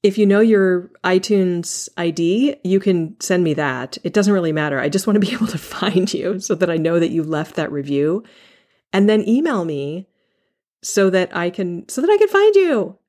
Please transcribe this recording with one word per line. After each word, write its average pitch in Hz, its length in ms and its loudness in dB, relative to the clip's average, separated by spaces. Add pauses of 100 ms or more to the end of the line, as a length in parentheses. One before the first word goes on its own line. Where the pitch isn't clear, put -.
If 202 160 2
you 208 80 6
know 202 120 4
your 190 520 2 (120)
iTunes 185 920 -2
I 170 140 -2
D, 185 520 0
you 190 160 2
can 175 400 -2
send 180 240 0
me 151 120 0
that. 135 480 -6
It 180 100 -6
doesn't 202 180 4
really 175 200 2
matter. 151 280 -2
I 147 100 0
just 190 180 -2
want 208 80 2
to 208 120 2
be 240 60 -4
<laughs> - 0 -
able 220 140 -2
to - 100 -6
find 185 560 -2
you 180 260 -4
so 190 140 -4
that 170 160 -2
I 165 80 -2
know 165 220 0
that 165 100 0
you 160 140 -2
left 156 320 -6
that 160 160 -4
review. 143 520 -2 (720)
And 202 160 4
then 214 180 2
email 240 380 0
me 151 420 -8 (760)
so 196 260 2
that 185 260 -2
I 175 140 -2
can, 180 400 -8
so - 100 -6
that 330 120 2
I 415 60 4
can 415 100 4
find 415 260 4
you. 330 420 2 (140)